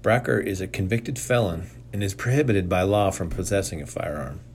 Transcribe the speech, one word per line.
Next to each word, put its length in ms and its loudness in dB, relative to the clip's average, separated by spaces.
Bracker 360 4
is 220 -2
a 60 -4
convicted 500 -2
felon 540 0
and 120 -4
is 100 -2
prohibited 560 2
by 140 4
law 260 4
from 220 -4
possessing 500 -2
a 60 -10
firearm. 540 -6